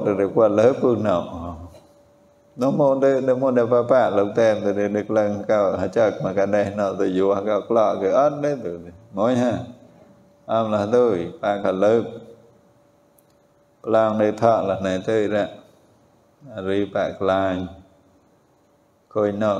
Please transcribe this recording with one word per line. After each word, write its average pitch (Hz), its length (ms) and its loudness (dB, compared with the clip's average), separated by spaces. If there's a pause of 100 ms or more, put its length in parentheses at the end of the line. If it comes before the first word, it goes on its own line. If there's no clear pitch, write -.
rồi 98 300 0
qua 113 120 6
lớp 107 340 4
bù 127 140 2
nọ. 85 600 -4 (1000)
Nó 127 160 0
mô 139 280 2
đê, 135 220 4
nó 131 140 2
mô 131 160 0
đê 123 200 4
phá 123 60 4 (120)
phá 104 200 4
lục 101 260 2
tên 110 280 4
thì 101 100 0
đi 101 140 0
được 101 240 -2
lần 104 360 0
cao 98 300 2
hả 95 100 -2
chắc 107 260 0 (100)
mà 95 100 -4
cái 98 140 0
này 101 280 0
nó 101 240 -2
tự 98 160 0
vua 98 200 2 (100)
cao 104 240 0
lọ 107 320 2
cái 95 100 0
ớt 135 180 4 (120)
đấy 147 220 -2
tụi 87 140 -8
này. 85 140 -16 (200)
Mỗi 110 240 0
ha. 120 180 0 (920)
Am 113 260 -2
là 104 200 -2
tôi, 101 500 0
ba 101 220 -2
cả 101 80 0
lớp. 104 300 2 (1800)
Lần 110 360 2
đi 107 120 2
thọ 113 300 2
là 95 220 -2
này 95 220 -2
tôi 110 220 0
ra. 104 200 -2 (1200)
Ri 98 180 -2
bạc 95 360 -6
lai. 95 460 -2 (1400)
Khôi 104 220 0
nọ 101 280 -2